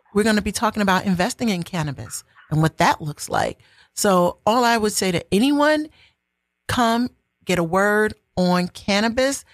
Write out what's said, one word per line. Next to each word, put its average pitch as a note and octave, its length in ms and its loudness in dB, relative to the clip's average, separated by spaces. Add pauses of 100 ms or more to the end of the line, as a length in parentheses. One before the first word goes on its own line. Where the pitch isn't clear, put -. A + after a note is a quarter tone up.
(120)
we're G3+ 100 2
gonna G#3+ 180 2
be G#3 120 -4
talking G#3+ 280 -2
about F#3+ 240 2
investing G3+ 440 0
in F3 140 -2
cannabis C#3+ 600 -8 (280)
and D3+ 100 2
what D#3+ 160 0
that G3 240 2
looks D3 280 -10
like. - 300 -4 (340)
So F3+ 520 2
all A#3+ 180 2
I A#3 140 2
would G#3+ 160 -2
say F#3+ 180 -2
to E3+ 220 -4
anyone, D4 560 2 (800)
come A#3 400 0 (340)
get F3+ 160 0
a E3+ 40 0
word G#3 500 0 (220)
on F3+ 340 2
cannabis, A#3 760 -2 (100)